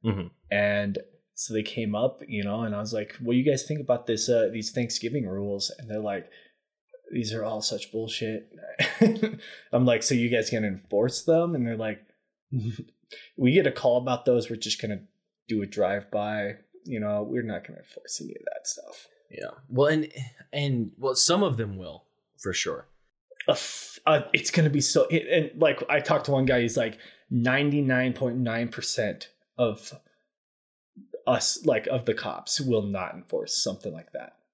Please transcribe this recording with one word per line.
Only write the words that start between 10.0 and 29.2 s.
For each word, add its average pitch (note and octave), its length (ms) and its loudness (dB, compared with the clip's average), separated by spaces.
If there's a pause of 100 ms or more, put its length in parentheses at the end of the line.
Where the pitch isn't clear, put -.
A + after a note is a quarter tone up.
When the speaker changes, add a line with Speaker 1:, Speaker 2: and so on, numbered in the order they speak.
Speaker 2:
"So - 120 2
you A#2 160 4
guys A2+ 200 2
gonna A2 160 0
enforce G#2 560 0
them?" E3+ 320 4
And C3 120 0
they're A#2 100 -2
like, G#2+ 240 -4 (680)
<laughs> - 680 -14
"We B2+ 160 4
get F3 160 6
a - 40 0
call B2 260 4
about B2 260 -2
those. A#2+ 260 4
We're A2+ 60 -6
just A2 240 -4
gonna G#2 200 -4 (480)
do G#2+ 140 0
a G2 40 -4
drive-by. G2+ 880 -2 (300)
You A#2+ 160 -6
know, G#2 280 0
we're B2 140 -2
not G#2+ 240 -6
gonna - 140 -18
enforce - 400 -12
any - 140 -10
of - 100 -16
that - 220 -8
stuff." - 400 -12 (240)
Speaker 1:
Yeah. - 200 -10 (180)
Well, C3+ 200 4
and, D#3 200 2 (440)
and, C3+ 460 -2
well, C3 160 0
some F3 300 4
of C#3+ 120 0
them G#2 200 -4
will, F2 280 -14 (380)
for F#2+ 100 -4
sure. - 360 -4 (580)
Speaker 2:
A - 60 4
f-, - 540 0
uh, D3+ 160 6 (100)
it's - 180 4
gonna D#3 200 4
be C#3+ 100 2
so, C3+ 300 4
it, D#3+ 160 2 (260)
and, B2 80 -2
like, D3 280 4
I D3+ 120 2
talked - 260 2
to C#3+ 60 2
one C3 140 4
guy, B2+ 160 4
he's A#2 140 0
like, A2+ 220 -2 (320)
"Ninety-nine B2+ 840 2
point B2 240 -2
nine A#2 320 0
percent - 580 -4 (280)